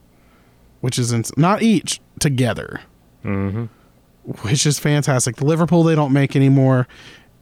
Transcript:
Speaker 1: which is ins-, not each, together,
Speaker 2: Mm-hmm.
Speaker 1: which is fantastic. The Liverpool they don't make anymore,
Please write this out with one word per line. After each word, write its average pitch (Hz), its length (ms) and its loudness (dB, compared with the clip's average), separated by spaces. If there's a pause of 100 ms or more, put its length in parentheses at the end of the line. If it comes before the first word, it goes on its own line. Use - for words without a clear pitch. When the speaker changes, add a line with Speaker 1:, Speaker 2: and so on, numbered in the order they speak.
(800)
Speaker 1:
which 127 160 -4
is 120 160 -2
ins-, 113 240 -4
not 185 240 2
each, 220 400 0 (180)
together, 123 640 -2 (420)
Speaker 2:
Mm-hmm. 98 420 -4 (840)
Speaker 1:
which 139 180 -2
is 147 140 0
fantastic. 139 580 0
The 139 80 -4
Liverpool 165 380 2
they 165 120 2
don't 147 180 2
make 139 220 2
anymore, 135 520 4 (540)